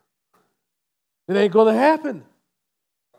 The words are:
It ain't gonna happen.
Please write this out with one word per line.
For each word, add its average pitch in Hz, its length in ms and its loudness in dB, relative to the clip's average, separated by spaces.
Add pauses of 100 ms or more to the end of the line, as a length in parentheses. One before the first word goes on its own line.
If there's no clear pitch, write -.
(1300)
It 185 80 -6
ain't 202 160 0
gonna 220 220 2
happen. 277 500 -2 (960)